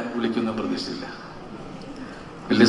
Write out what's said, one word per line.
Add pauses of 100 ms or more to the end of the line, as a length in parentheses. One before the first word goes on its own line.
(160)
വിളിക്കുന്ന
പ്രതീക്ഷയില്ല. (1400)
വലിയ